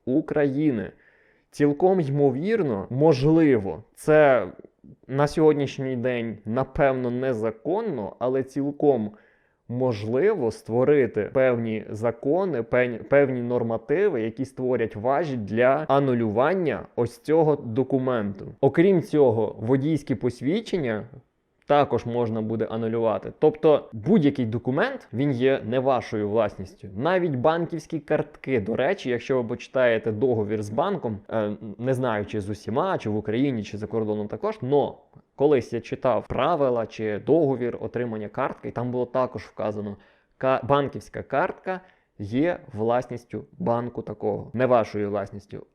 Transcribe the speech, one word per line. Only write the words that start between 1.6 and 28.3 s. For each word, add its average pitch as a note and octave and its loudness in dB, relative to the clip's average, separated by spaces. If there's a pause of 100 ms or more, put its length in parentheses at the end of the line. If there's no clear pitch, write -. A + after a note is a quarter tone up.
ймовірно, C#3+ 0
можливо, C3+ 4 (120)
це C#3 4 (600)
на C#3 0
сьогоднішній C#3 0
день, A#2 -4
напевно, C3 0
незаконно, B2+ -4
але C3 -2
цілком C#3 0 (580)
можливо B2 0
створити A#2+ 0
певні A#2 0
закони, B2 -2
пен-, B2 0
певні C3 2
нормативи, A#2+ 0
які A2+ -4
створять B2 -2
важіль C3 -2
для A#2+ 2
анулювання C3 2 (100)
ось A#2 -2
цього D#3 2
документу. B2+ -2 (140)
Окрім E3 4
цього, A#2 4
водійські C3+ 0
посвідчення B2 -2 (640)
також C3+ 2
можна A#2 -2
буде A2 -2
анулювати. A2+ -2
Тобто D3+ 4
будь-який C#3 2
документ, C3+ -2
він C#3 0
є C3 2
не A2+ -2
вашою A#2 0
власністю. G#2 -4
Навіть E3+ 0
банківські D#3+ -2
картки, D3 -2